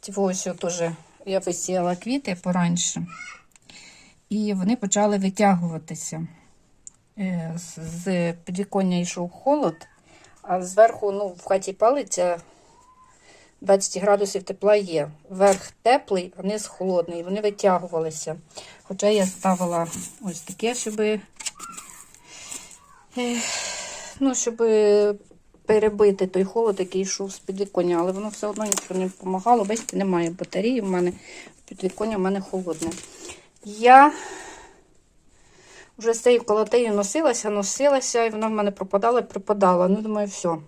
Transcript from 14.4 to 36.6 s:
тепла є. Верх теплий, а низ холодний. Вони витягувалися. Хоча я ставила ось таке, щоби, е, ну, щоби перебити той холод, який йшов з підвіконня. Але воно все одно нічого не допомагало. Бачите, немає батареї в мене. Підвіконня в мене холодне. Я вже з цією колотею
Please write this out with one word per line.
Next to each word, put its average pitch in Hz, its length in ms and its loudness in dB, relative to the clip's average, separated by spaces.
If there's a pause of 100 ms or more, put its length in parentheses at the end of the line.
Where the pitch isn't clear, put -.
тепла 196 340 2
є. 160 340 -2 (180)
Верх 190 420 2 (120)
теплий, 202 540 0
а 180 60 -16
низ 214 240 -4
холодний. 175 560 -4
Вони 190 180 -4
витягувалися. 175 960 -2 (460)
Хоча 196 260 -2
я 208 180 4
ставила 180 600 0 (360)
ось 180 180 -8
таке, 226 340 -6
щоби, 214 460 -2 (2000)
е, 240 180 -4 (840)
ну, 269 140 2
щоби 214 800 4 (520)
перебити 208 600 4
той 185 180 0
холод, 214 360 0
який 185 220 -2
йшов 196 300 -6
з - 60 -16
підвіконня. 190 640 -2
Але 180 120 0
воно 202 160 -6
все 208 180 -8
одно 208 180 -6
нічого 190 360 -4
не 185 60 -2
допомагало. 190 580 0
Бачите, 214 320 -6
немає 175 340 0
батареї 196 500 -4
в 196 40 -6
мене. 180 280 0 (560)
Підвіконня 208 480 -6
в 190 40 -2
мене 190 200 0
холодне. 170 500 -6 (760)
Я 240 480 8 (1900)
вже 226 140 2
з 226 60 -6
цією 240 240 4
колотею 214 500 2